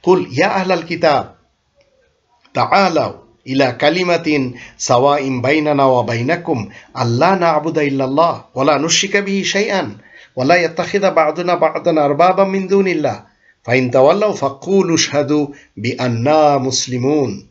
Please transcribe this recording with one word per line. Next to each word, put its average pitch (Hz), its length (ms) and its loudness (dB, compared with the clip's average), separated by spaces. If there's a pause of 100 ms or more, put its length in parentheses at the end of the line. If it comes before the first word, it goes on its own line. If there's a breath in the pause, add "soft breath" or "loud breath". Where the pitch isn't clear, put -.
"কুল 180 280 2
ইয়া 156 180 0
আহলাল 185 340 -2
কিতাব 156 520 -2 (1200)
তাআলাউ 151 580 0 (320)
ইলা 131 280 0
কালিমাতিন 156 800 0 (260 loud breath)
সাওয়াইন 135 640 0
বাইনানা 143 460 2
ওয়া 123 160 2
বাইনাকুম 120 680 -4 (240 loud breath)
আল্লা 123 420 0
না'বুদা 156 460 0
ইল্লাল্লাহ 135 600 0 (120)
ওয়া 127 100 -2
লা 151 140 2
নুশরিকা 196 420 -2
বিহি 196 240 -4
শাইআন 202 540 -4 (380 loud breath)
ওয়া 127 100 -2
লা 170 100 6
ইয়াত্তাখিযা 175 540 -2
বা'দুনা 160 460 0
বা'দান 160 420 0
আরবাবা 170 460 2
মিন 190 240 -4
দুনিল্লাহ 165 560 0 (420 soft breath)
ফাইন 127 240 0
তাওয়াল্লাউ 170 420 4
ফাকুলু 175 640 0
আশহাদু 147 580 0 (240 loud breath)
বিআন্না 127 840 0
মুসলিমুন।" 127 920 -2